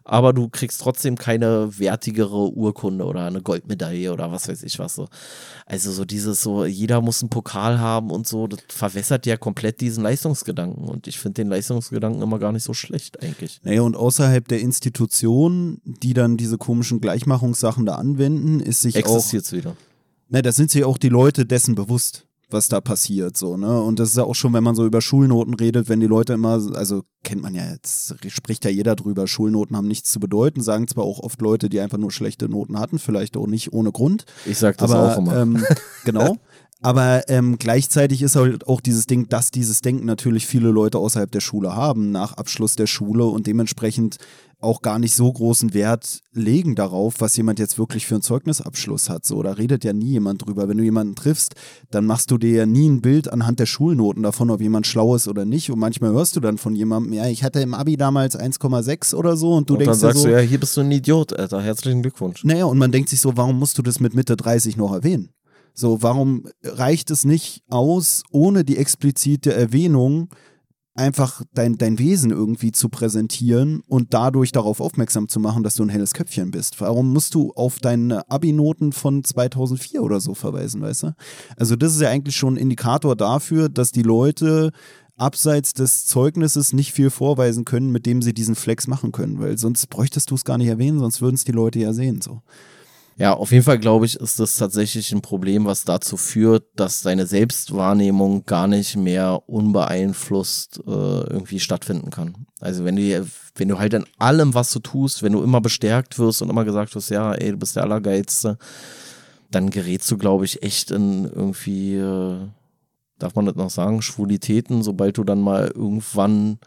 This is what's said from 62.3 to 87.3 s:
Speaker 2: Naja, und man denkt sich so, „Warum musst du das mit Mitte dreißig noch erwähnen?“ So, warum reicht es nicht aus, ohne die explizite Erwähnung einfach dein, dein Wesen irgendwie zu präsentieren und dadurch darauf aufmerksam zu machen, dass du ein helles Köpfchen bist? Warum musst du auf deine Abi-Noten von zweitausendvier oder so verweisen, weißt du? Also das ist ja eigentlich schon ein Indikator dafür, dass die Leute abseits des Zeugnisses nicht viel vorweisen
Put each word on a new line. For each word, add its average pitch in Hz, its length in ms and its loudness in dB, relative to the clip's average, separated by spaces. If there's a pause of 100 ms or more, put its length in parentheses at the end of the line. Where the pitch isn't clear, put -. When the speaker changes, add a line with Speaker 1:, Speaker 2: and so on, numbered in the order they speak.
Speaker 2:
Naja, 165 220 4
und 131 120 2
man 131 140 6
denkt 135 180 2
sich 131 120 0
so, 131 160 2
„Warum 127 220 2
musst 139 180 0
du 135 40 2
das 120 180 -2
mit 120 140 2
Mitte 123 220 2
dreißig 113 420 0
noch 101 160 0
erwähnen?“ 117 360 0 (440)
So, 113 280 0
warum 127 460 0 (160)
reicht 135 480 -2
es 147 120 0
nicht 151 460 0
aus, 156 600 2
ohne 180 360 4
die 135 120 0
explizite 139 760 0
Erwähnung 139 760 2 (640)
einfach 135 480 0 (120)
dein, 117 240 2
dein 113 220 2
Wesen 143 320 4
irgendwie 110 420 -2
zu - 160 0
präsentieren 120 1000 0
und 127 260 2
dadurch 127 380 2
darauf 107 300 0
aufmerksam 110 480 -2
zu 110 100 -2
machen, 107 240 0
dass 104 120 -2
du 110 80 0
ein 104 60 2
helles 101 240 -2
Köpfchen 92 380 -6
bist? - 300 -6
Warum 123 320 2
musst 151 200 0
du 151 200 0
auf 127 260 -2
deine 120 500 0
Abi-Noten 151 640 0
von 139 320 -2
zweitausendvier 127 800 -2
oder 104 160 0
so - 140 -4
verweisen, - 480 -6
weißt 104 220 -4
du? 156 120 -6 (400)
Also 117 220 2
das 156 180 2
ist 151 60 0
ja 139 80 4
eigentlich 139 260 -2
schon 131 200 0
ein - 60 -4
Indikator 127 540 0
dafür, 143 540 0
dass 123 220 0
die 120 120 2
Leute 156 680 4 (440)
abseits 147 580 0
des - 320 0
Zeugnisses 156 680 2
nicht 139 180 2
viel 135 180 4
vorweisen 127 540 2